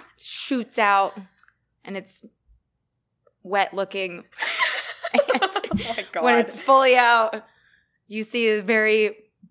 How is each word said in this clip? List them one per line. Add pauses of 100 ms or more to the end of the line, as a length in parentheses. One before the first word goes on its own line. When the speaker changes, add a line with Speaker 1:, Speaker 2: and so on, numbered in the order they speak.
(180)
Speaker 1:
shoots
out, (680)
and
it's (1200)
wet
looking.
<laughs> (800)
And
Speaker 2:
<laughs> (180)
Oh
my
God.
Speaker 1:
when
it's
fully
out, (640)
you
see
a
very (360)